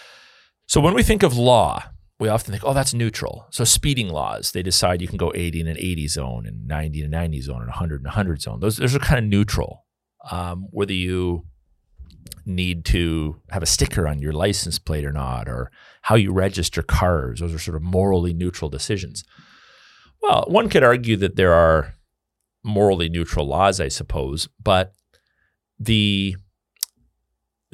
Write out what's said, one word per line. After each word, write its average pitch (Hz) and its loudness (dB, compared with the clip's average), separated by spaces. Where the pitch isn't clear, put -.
So - 4
when 175 6
we 240 4
think - 2
of 123 4
law, 120 4
we 107 0
often 107 -2
think, 101 -6
"Oh, 135 0
that's 135 0
neutral." - -4
So 120 -2
speeding 123 2
laws, 53 -6
they 90 -4
decide 90 2
you 90 -4
can 98 -8
go 87 0
eighty 85 -2
in 82 -2
an 80 -4
eighty 82 -4
zone 64 -6
and 52 -12
ninety 76 -6
in 73 -4
a 73 -4
ninety 80 -4
zone 64 -8
and 58 -10
a 60 -8
hundred 71 -4
in 67 -10
a 67 -10
hundred 90 -2
zone. 55 -10
Those, 110 0
those 127 0
are 139 2
kinda 135 2
neutral. 104 0
Um, 90 -8
whether 98 -4
you 90 -2
need 90 -2
to 80 0
have 85 -6
a 78 -2
sticker - 0
on 73 -4
your 76 -4
license 87 -2
plate 78 -6
or 71 -6
not, 64 -6
or 62 -8
how 110 2
you 98 4
register 92 -2
cars, 76 0
those 85 -4
are 80 -6
sort 80 -8
of 76 -6
morally 90 2
neutral 85 -4
decisions. 90 -6
Well, - 2
one 220 2
could 151 4
argue 120 4
that 95 0
there 92 6
are 80 4
morally 98 2
neutral 85 -2
laws, 90 2
I 69 -2
suppose, 71 -6
but 95 2
the, 101 2